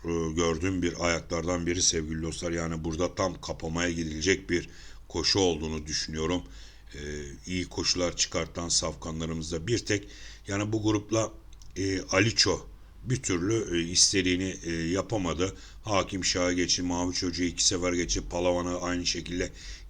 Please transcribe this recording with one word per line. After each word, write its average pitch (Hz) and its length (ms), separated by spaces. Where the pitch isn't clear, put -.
e, 82 280
gördüğüm 85 500
bir 85 240
ayaklardan 85 600
biri 87 160
sevgili 80 400
dostlar. 82 280
Yani 82 340
burada 85 300
tam 95 260
kapamaya 85 500
gidilecek 82 600
bir 87 180
koşu - 300
olduğunu 80 480
düşünüyorum. 78 560
E, 71 60
iyi 90 180
koşular 87 520
çıkartan 85 520
safkanlarımızda 80 1000
bir 113 120
tek, - 300
yani 104 240
bu 107 100
grupla, 107 500
e, 95 240
Aliço 95 680
bir 123 180
türlü, 95 560
e, 82 120
istediğini, 92 760
e, 85 80
yapamadı. 87 840
Hakim 95 420
Şah'a 90 280
geçildi, 90 340
Mavi 90 280
Çocuğu 87 300
iki 82 200
sefer 90 280
geçildi, 87 380
Palavan'a 87 500
aynı 87 260
şekilde 87 440